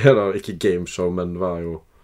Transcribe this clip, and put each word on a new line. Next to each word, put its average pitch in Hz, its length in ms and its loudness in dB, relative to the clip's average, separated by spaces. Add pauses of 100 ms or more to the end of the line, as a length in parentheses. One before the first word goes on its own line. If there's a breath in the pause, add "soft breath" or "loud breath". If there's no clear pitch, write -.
<laughs> 143 60 10
eller 101 260 2
ikke 98 220 -8
gameshow, 90 520 0
men 90 220 -4
det 87 80 -8
var 90 200 -2
jo, 85 180 -8 (240 soft breath)